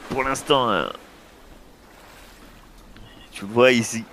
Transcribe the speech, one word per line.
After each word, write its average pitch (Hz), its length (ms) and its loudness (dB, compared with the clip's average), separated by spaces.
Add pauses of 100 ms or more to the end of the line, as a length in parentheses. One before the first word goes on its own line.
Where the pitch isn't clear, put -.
pour 131 140 0
l'instant, 135 460 0
euh, », 87 180 0 (2500)
tu - 140 -14
le 101 60 -12
vois 123 200 6
hési-, 113 420 -2